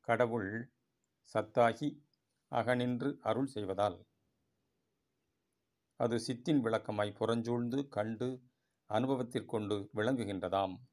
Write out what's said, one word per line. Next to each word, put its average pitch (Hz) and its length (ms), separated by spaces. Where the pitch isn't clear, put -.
கடவுள் 117 720
சத்தாகி 117 680
அகனின்று 123 680
அருள் 110 280
செய்வதால் 101 580
அது 120 240
சித்தின் 131 440
விளக்கமாய் 107 500
புறஞ்சூழ்ந்து 120 720
கண்டு 113 540
அனுபவத்திற்கொண்டு 110 1040
விளங்குகின்றதாம். 98 840